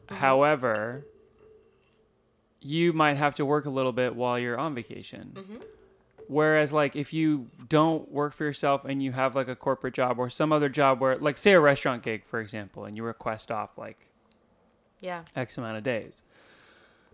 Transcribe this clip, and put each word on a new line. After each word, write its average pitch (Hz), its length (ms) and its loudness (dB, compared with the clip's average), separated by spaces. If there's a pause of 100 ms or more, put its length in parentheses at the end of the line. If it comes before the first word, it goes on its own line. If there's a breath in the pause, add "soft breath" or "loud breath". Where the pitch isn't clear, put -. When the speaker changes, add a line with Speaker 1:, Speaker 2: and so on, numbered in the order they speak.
Speaker 1:
Mm-hmm. - 100 -14
Speaker 2:
However, 135 880 2 (1600)
you 165 320 0
might 151 240 4
have 143 200 2
to 151 80 0
work 143 220 0
a 147 40 -4
little 131 220 0
bit 123 220 0
while 123 240 -2
you're 120 200 -4
on 151 160 -4
vacation. - 600 -12
Speaker 1:
Mm-hmm. 196 220 -16 (720)
Speaker 2:
Whereas, 151 440 4
like, 147 240 2
if 147 160 -6
you 151 360 0 (200)
don't 156 420 2
work 143 220 -4
for - 120 -8
yourself 143 400 0
and 139 180 -2
you 135 100 -2
have, 131 220 0
like, 131 140 -2
a 127 80 -8
corporate 131 380 -4
job 123 240 0
or 123 120 -2
some 156 220 0
other 147 160 2
job 135 320 4
where, 131 180 2
like, 147 180 -2
say 202 160 6
a 180 80 10
restaurant 139 420 2
gig, 110 220 -6
for 117 160 -6
example, 104 440 -10
and 104 120 -10
you 110 60 -8
request 113 480 -8
off, 107 260 -6
like, 110 220 -16 (1000)
Speaker 1:
Yeah. 175 240 -10 (100)
Speaker 2:
X 127 240 -8
amount 113 200 -8
of 107 40 -12
days, 110 400 -6 (920 soft breath)